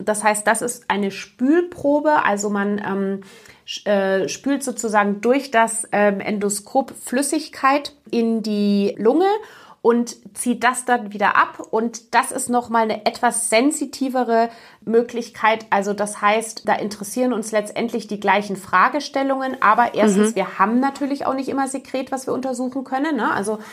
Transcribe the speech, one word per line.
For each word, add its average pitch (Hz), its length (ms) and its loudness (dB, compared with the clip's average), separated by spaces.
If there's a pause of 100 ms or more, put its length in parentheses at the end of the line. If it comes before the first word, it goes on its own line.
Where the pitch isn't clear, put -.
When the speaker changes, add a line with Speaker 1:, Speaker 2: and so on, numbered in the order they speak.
Speaker 1:
Das 208 240 -2
heißt, 208 240 2
das 220 140 2
ist - 280 -8
eine 196 220 -2
Spülprobe. 302 1120 0
Also 202 260 0
man, 202 340 0
ähm, 196 360 -2 (440)
sch-, - 240 -12
äh, 190 400 2
spült 277 360 -2
sozusagen 208 560 0
durch 277 320 0
das, 226 400 2
ähm, 202 260 2
Endoskop 202 800 -2
Flüssigkeit 285 920 -2 (180)
in 226 320 2
die 202 560 2
Lunge 285 300 4 (520)
und 240 360 2 (180)
zieht 240 300 -2
das 247 220 0
dann 214 260 0
wieder 208 240 2
ab. - 240 0 (100)
Und 226 440 -2
das 247 180 2
ist - 160 -6
nochmal 233 360 0
eine 214 200 -4
etwas 226 460 0
sensitivere 247 1000 2 (340)
Möglichkeit. 226 880 0
Also 202 240 0
das 208 300 -4
heißt, 220 440 0
da 208 100 2
interessieren 233 580 -2
uns 214 180 -4
letztendlich 214 540 -4
die 202 120 -6
gleichen 202 380 0
Fragestellungen. 262 1040 0
Aber 226 320 4
erstens, 208 380 4
Speaker 2:
Mhm. 220 60 -8
Speaker 1:
wir 185 220 -4
haben 220 220 4
natürlich 277 460 -2
auch 262 80 0
nicht 269 160 -6
immer 269 180 -2
Sekret, 262 440 -6
was 262 140 -8
wir - 60 -4
untersuchen 262 520 -4
können, 277 320 -2
ne? 240 140 0
Also 214 280 -2 (140)